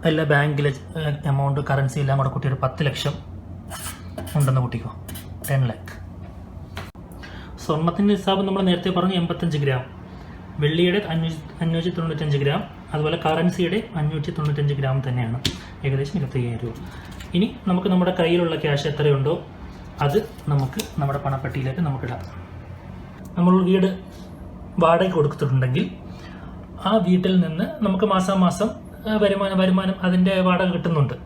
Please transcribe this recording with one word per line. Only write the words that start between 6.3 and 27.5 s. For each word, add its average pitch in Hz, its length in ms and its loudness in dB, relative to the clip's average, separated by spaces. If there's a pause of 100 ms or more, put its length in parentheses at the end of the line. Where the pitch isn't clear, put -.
സ്വർണത്തിൻ്റെ 165 520 2
നിസാബ് 190 320 2
നമ്മൾ 190 220 0
നേരത്തെ 175 280 2
പറഞ്ഞു 185 240 2
എൺപത്തഞ്ച് 165 420 0
ഗ്രാം, 131 200 2 (800)
വെള്ളിയുടെ 175 360 4 (140)
അഞ്ഞൂറ്റി, 165 280 -2 (220)
അഞ്ഞൂറ്റി 165 340 0
തൊണ്ണൂറ്റഞ്ച് 156 460 0
ഗ്രാം, 151 180 2 (320)
അതുപോലെ 151 320 0
കറൻസിയുടെ 175 540 2 (220)
അഞ്ഞൂറ്റി 151 360 -2
തൊണ്ണൂറ്റഞ്ച് 147 440 2
ഗ്രാം 131 160 2 (100)
തന്നെയാണ്, 123 320 -2 (480)
ഏകദേശം 139 320 0
ഇരുപത്തയ്യായിരം 120 460 -2
രൂപ. 110 100 -6 (600)
ഇനി 208 100 4 (220)
നമുക്ക് 180 240 2
നമ്മുടെ 180 260 4
കയ്യിലുള്ള 170 440 4
ക്യാഷ് 143 280 2
എത്രയുണ്ടോ 143 420 4 (720)
അത് - 120 4 (340)
നമുക്ക് 139 280 0 (200)
നമ്മുടെ 143 240 0
പണപ്പെട്ടിയിലേക്ക് 135 640 -4
നമുക്കിടാം. 123 340 -6 (1160)
നമ്മൾ 175 160 6 (160)
വീട് 185 200 6 (960)
വാടക 170 320 6
കൊടുത്തിട്ടുണ്ടെങ്കിൽ 139 680 2 (1040)
ആ - 20 4 (160)
വീട്ടിൽ 185 260 4 (120)
നിന്ന് 160 200 -2 (200)